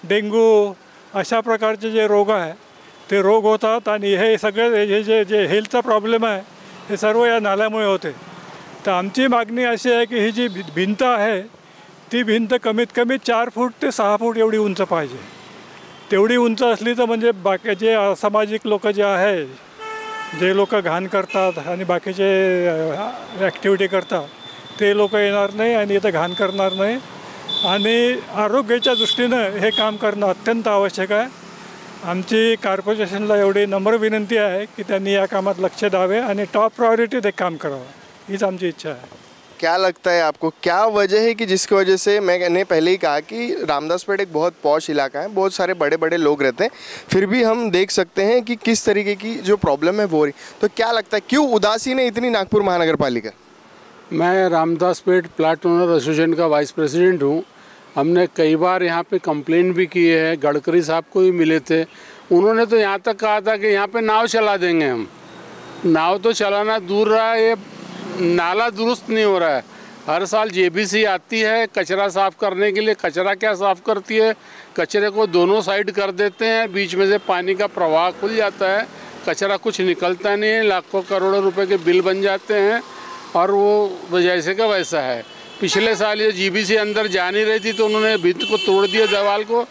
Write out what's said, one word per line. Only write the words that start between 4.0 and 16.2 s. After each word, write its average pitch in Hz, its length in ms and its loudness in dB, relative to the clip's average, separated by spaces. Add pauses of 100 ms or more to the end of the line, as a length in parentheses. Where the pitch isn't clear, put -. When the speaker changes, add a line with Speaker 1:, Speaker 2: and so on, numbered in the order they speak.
Speaker 1:
हे 220 220 2
सगळे, 214 480 0
हे 208 180 0
जे, 220 220 2
जे 202 200 2
हेल्थचा 214 340 0
problem 226 460 0
आहे 202 160 -2 (480)
हे 202 80 -4
सर्व 220 280 2
या 233 140 2
नाल्यामुळे 214 460 -2
होते। 185 260 -2 (760)
तर 202 60 0
आमची 190 360 0
मागणी 240 360 0
अशी 240 280 0
आहे 233 140 2
की 226 140 -4
ही 214 120 2
जी 240 160 -2
भि-, 180 280 -10
भिंत 196 280 0
आहे 220 380 2 (720)
ती 240 120 0
भिंत 220 300 0 (100)
कमीत 226 320 0
कमी 247 220 0
चार 233 320 0
फूट 240 220 -2 (100)
ते 277 100 -2
सहा 208 260 0
फूट 226 200 -2
एवढी 220 200 2
उंच 208 240 0
पाहिजे। 151 360 -2 (920)
तेवढी 208 240 4